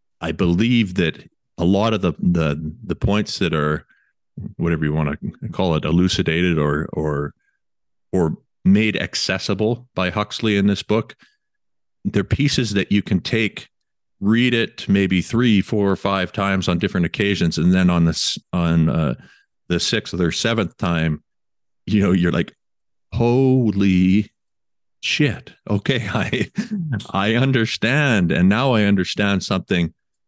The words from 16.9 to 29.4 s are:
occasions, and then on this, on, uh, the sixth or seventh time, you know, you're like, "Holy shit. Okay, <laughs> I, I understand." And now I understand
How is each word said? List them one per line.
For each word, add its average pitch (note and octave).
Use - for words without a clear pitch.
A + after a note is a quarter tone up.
occasions, F2+
and F2
then F#2
on E2+
this, -
on, E2
uh, D2
the F2
sixth G#2+
or E2+
seventh A2+
time, D#2+
you G#2
know, F#2+
you're F2
like, -
"Holy G#2
shit. -
Okay, A2
<laughs> -
I, G#2
I G2+
understand." A#2+
And F2
now B2
I G#2+
understand G2+